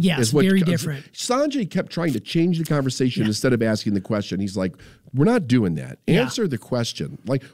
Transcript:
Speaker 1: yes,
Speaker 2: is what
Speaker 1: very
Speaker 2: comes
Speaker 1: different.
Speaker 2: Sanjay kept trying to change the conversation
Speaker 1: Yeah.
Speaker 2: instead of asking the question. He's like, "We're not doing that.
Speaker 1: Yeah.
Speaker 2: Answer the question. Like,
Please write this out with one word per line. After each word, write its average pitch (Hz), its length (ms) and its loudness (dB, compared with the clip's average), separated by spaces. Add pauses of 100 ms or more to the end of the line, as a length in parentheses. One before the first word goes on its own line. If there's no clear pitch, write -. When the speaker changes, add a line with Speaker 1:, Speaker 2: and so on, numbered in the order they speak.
Speaker 1:
yes, 185 160 2
Speaker 2:
is 113 160 2
what - 100 6
Speaker 1:
very 190 180 4
Speaker 2:
comes 170 100 0
Speaker 1:
different. 147 400 -6
Speaker 2:
Sanjay 269 580 -2
kept - 220 -4
trying 165 220 -2
to 107 40 -2
change 170 400 0
the 165 60 -2
conversation 131 580 0
Speaker 1:
Yeah. 107 60 2
Speaker 2:
instead 123 240 2
of 113 100 2
asking 110 320 0
the 98 60 0
question. 101 400 -4
He's 101 160 -4
like, 95 180 -2 (400)
"We're 139 120 4
not 226 200 2
doing 110 300 2
that. 64 320 -10
Speaker 1:
Yeah. 165 140 4
Speaker 2:
Answer 214 260 -2
the 120 100 -4
question. 110 640 -6
Like, 127 300 -2